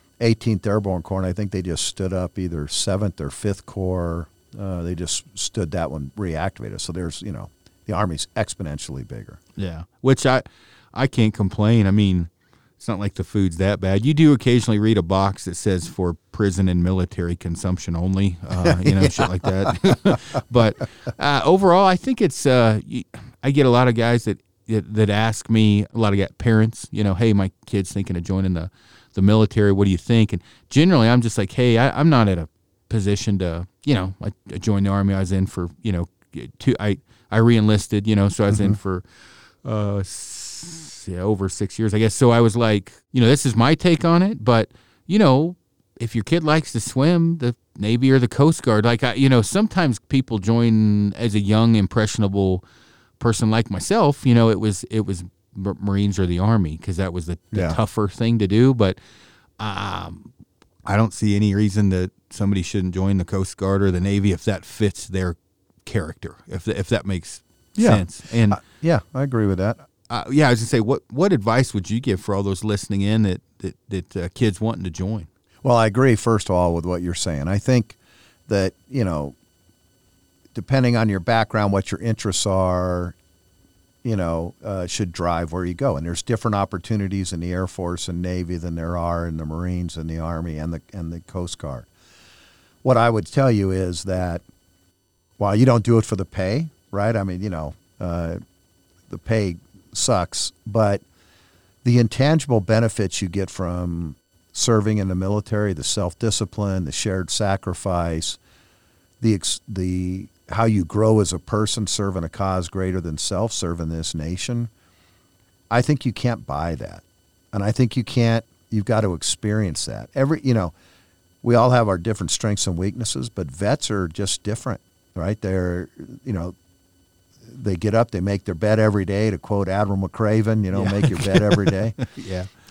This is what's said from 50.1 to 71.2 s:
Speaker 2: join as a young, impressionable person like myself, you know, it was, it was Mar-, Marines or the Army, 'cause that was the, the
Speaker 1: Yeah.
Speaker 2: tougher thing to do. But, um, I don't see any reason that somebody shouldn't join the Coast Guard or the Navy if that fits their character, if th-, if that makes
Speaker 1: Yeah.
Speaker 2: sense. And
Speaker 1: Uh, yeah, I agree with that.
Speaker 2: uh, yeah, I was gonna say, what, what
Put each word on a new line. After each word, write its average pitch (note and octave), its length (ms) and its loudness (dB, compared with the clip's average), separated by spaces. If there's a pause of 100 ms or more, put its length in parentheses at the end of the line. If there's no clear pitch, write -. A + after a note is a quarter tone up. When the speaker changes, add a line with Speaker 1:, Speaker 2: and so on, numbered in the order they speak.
Speaker 2:
join G#2+ 720 2
as G#2+ 220 -4
a G#2+ 60 2
young, A2 360 4
impressionable G2 880 0 (540)
person A2+ 320 0
like A2+ 200 0
myself, D#3 560 0
you A#2+ 80 6
know, A#2 160 6
it G2 80 2
was, G#2 260 -2
it A2 220 -2
was F2 180 -6 (300)
Mar-, G2 240 -6
Marines G2+ 400 0
or F#2+ 80 2
the F2 120 0
Army, F#2+ 400 2
'cause F2+ 180 -6
that F#2 160 -2
was E2+ 140 -8
the, F2 120 -6 (140)
the G#2 80 -2
Speaker 1:
Yeah. E2 140 -2
Speaker 2:
tougher G#2 340 -2
thing A#2 300 0
to G2+ 100 2
do. A#2+ 260 6
But, G2+ 240 0 (600)
um, F#2+ 760 -10 (520)
I G2+ 120 0
don't A2 160 2
see G#2 240 0
any G2+ 180 4
reason G2+ 360 2
that F#2 200 0 (200)
somebody G2 320 0
shouldn't F#2 320 -4
join F#2+ 240 0
the F2+ 60 -2
Coast F#2+ 340 -4
Guard G2 240 0
or G2 80 4
the F2+ 100 0
Navy G2 320 2
if E2 140 -6
that G2 180 -2
fits - 420 -4
their F#2 300 -4 (480)
character, - 520 -8 (120)
if - 160 -8
th-, A2 140 -4
if G2 100 -6
that G#2+ 160 0
makes F#2 380 -6 (320)
Speaker 1:
Yeah. G#3+ 220 4
Speaker 2:
sense. - 260 -4 (100)
And A2 220 4
Speaker 1:
Uh, - 60 -4 (200)
yeah, D#3 200 2 (140)
I C3+ 80 -4
agree B2+ 240 0
with F#2+ 120 0
that. G2+ 180 -2 (320)
Speaker 2:
uh, A#2 220 -6
yeah, C3 180 4
I - 20 4
was A#2 100 4
gonna A2+ 80 -4
say, B2 120 2
what, A2+ 300 -2
what F3 220 0